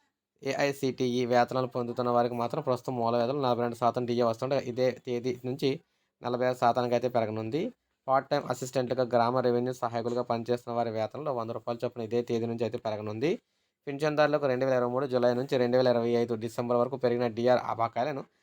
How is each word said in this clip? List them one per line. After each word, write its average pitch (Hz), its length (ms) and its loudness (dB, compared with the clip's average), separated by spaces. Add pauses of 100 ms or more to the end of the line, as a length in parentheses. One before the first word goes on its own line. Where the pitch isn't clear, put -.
(440)
ఏఐసీటీఈ 131 800 0
వేతనాలు 123 420 2
పొందుతున్న 123 420 -4
వారికి 120 260 2
మాత్రం 120 260 -2
ప్రస్తుతం 131 340 -2
మూల 117 220 0
వేతనం 127 240 0
నలభై 120 200 2
రెండు 120 140 -2
శాతం 120 300 2
డిఏ 120 180 2
వస్తుంటే 131 360 0
ఇదే 123 320 0 (140)
తేదీ 123 400 -4
నుంచి 131 340 -2 (440)
నలభై 123 220 -2
ఆరు 127 100 2
శాతానికి 123 400 2
అయితే 120 140 2
పెరగనుంది. 113 640 -2 (340)
పార్ట్ 131 220 0
టైమ్ 143 200 -2
అసిస్టెంట్లుగా, 127 540 -2
గ్రామ 120 340 2
రెవెన్యూ 123 360 2
సహాయకులుగా 120 480 -2
పనిచేస్తున్న 120 560 -2
వారి 117 120 0
వేతనంలో 117 440 -4
వంద 113 160 -4
రూపాయల 120 360 -6
చొప్పున 120 160 -6
ఇదే 113 200 -2
తేదీ 117 240 -2
నుంచి 117 180 -2
అయితే 110 140 -2
పెరగనుంది. 110 640 -4 (460)
పింఛన్దారులకు 147 580 2
రెండు 127 200 2
వేల 131 80 2
ఇరవై 123 180 2
మూడు 127 140 -2
జూలై 123 280 2
నుంచి 131 240 0
రెండు 123 200 4
వేల 127 100 6
ఇరవై 120 220 2
ఐదు 120 240 2
డిసెంబర్ 120 440 -2
వరకు 127 200 0
పెరిగిన 120 300 0
డిఆర్ 117 360 2
ఆ 117 100 -4
బకాయిలను 120 500 -2 (200)